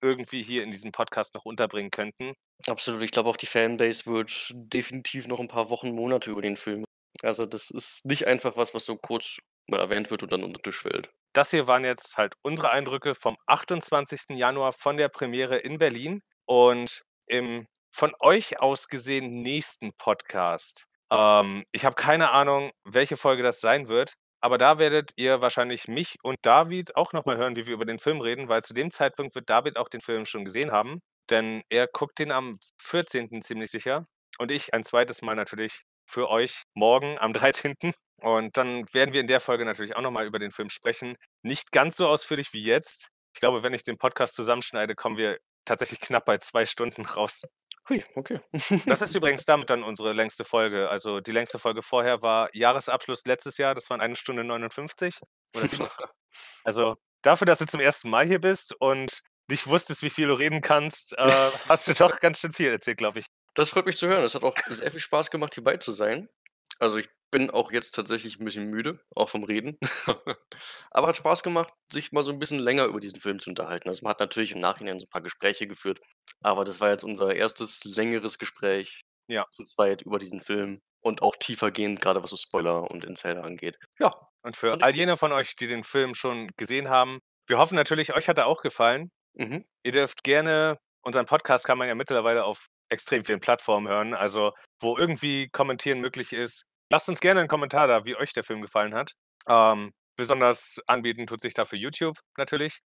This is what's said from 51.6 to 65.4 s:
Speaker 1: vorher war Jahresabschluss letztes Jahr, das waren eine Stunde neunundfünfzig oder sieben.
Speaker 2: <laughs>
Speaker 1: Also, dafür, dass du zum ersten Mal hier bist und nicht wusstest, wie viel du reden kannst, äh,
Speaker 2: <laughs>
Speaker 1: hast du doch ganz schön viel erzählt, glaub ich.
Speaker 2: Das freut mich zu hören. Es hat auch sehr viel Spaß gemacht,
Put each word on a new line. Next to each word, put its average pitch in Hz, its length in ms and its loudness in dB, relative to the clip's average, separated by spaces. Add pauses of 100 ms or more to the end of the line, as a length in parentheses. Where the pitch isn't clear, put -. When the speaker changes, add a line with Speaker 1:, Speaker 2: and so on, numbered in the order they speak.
Speaker 1:
vorher 120 400 0
war 113 320 2
Jahresabschluss 127 720 0
letztes 127 320 -2
Jahr, 135 160 2
das 127 160 -10
waren 120 120 -4
eine 117 140 -2
Stunde 120 280 -6
neunundfünfzig 120 760 -6 (360)
oder 113 120 -2
sieben. 165 200 -4
Speaker 2:
<laughs> - 280 -14 (480)
Speaker 1:
Also, 113 320 0 (280)
dafür, 170 220 6
dass 170 140 6
du 160 60 0
zum 151 140 -4
ersten 139 300 2
Mal 117 160 4
hier 180 140 2
bist 190 400 0
und 135 420 0 (280)
nicht 135 180 -4
wusstest, 156 360 0
wie 151 80 -2
viel 156 160 0
du 143 80 6
reden 151 260 0
kannst, 151 560 2
äh, 135 340 6
Speaker 2:
<laughs> - 160 -10
Speaker 1:
hast 160 200 6
du 165 60 4
doch 165 260 6
ganz 170 200 4
schön 160 140 -6
viel 151 180 0
erzählt, 110 280 -2
glaub 107 180 -2
ich. 104 80 -10 (300)
Speaker 2:
Das 151 160 4
freut 180 140 2
mich 175 120 0
zu 175 100 0
hören. 185 160 4
Es 117 120 2
hat 135 80 -8
auch 131 120 2 (140)
sehr 123 220 -2
viel 160 100 -10
Spaß 151 300 0
gemacht, 151 240 -4